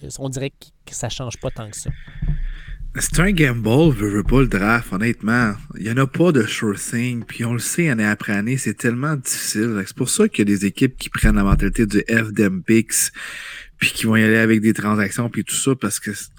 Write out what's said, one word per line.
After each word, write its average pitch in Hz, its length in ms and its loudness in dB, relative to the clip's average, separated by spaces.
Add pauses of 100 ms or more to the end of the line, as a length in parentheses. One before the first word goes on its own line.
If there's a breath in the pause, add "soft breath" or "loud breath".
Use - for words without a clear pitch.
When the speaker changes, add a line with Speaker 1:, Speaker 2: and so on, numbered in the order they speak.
(200)
Speaker 1:
on 135 80 -6
dirait 131 220 -6
que, - 160 -20 (200)
que - 80 -18
ça - 140 -6
change 120 320 -8
pas 131 100 -6
tant 110 180 -10
que 107 80 -14
ça. - 140 -10 (1040 loud breath)
Speaker 2:
C'est - 260 -2
un 196 120 4
gamble, 135 640 4
veux, 104 140 -2
veux 101 140 0
pas, 120 200 4
le 127 40 4
draft, 110 460 0
honnêtement. 110 640 0 (240)
Il 92 80 -6
y 110 40 -2
en 117 60 -2
a 135 100 2
pas 165 240 2
de 131 140 4
sure 101 340 -2
thing, 120 460 -4
puis - 200 -8
on 117 100 -2
le 120 40 0
sait 165 300 -2
année 113 160 2
après 104 300 0
année, 110 240 0
c'est 110 160 -4
tellement 131 420 -2
difficile. 110 680 -2
C'est - 100 -14
pour 127 140 -2
ça 214 180 4
qu'il 104 200 0
y - 40 4
a - 40 2
des 101 100 0
équipes - 320 0
qui - 100 -10
prennent - 280 4
la 104 60 4
mentalité 98 440 4
du 101 140 2
F 110 340 0
them 98 280 2
picks, - 480 2 (680 loud breath)
puis - 140 -2
qui - 120 -6
vont 110 120 4
y 110 60 6
aller 110 140 6
avec 113 240 4
des 107 140 4
transactions, 107 560 -2
puis 110 120 -4
tout - 140 -6
ça, - 180 0
parce 110 260 -4
que - 100 -8 (280)